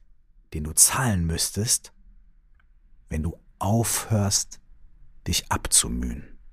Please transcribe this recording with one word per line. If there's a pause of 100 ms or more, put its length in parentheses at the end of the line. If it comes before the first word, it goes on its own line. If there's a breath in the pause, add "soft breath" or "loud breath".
(540)
den
du
zahlen
müsstest, (1160)
wenn
du (200)
aufhörst, (640)
dich
abzumühen? (140)